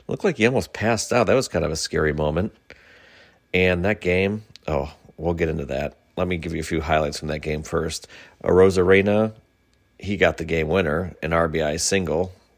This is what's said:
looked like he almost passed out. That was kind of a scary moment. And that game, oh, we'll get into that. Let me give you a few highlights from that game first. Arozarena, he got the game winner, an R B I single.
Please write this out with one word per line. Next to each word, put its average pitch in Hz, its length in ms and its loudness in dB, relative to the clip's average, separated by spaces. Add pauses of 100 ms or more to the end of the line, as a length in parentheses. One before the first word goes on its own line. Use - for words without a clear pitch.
looked 120 160 -6
like 185 140 0
he 214 100 2
almost 123 260 0
passed 110 400 -2
out. 117 140 2
That 98 80 4
was 131 140 0
kind 82 160 -2
of 76 80 -2
a 78 40 -4
scary 78 360 -2
moment. 78 420 -2 (1000)
And 90 320 2
that 107 160 0
game, 98 440 0 (240)
oh, 73 240 -4 (240)
we'll 85 180 -2
get 82 140 0
into 78 160 -4
that. 69 320 -6 (200)
Let 90 120 -2
me 90 80 -2
give 80 180 -6
you 78 60 -4
a - 20 -8
few 80 180 -4
highlights 78 380 -2
from 78 80 0
that 76 140 -4
game 78 240 -6
first. 82 420 -4 (380)
Arozarena, 95 880 6 (680)
he 98 180 -6
got 82 200 2
the 82 80 -6
game 80 240 -2
winner, 82 560 -2
an 80 80 -2
R 82 160 2
B 80 120 -2
I 76 140 -2
single. 90 560 -2 (280)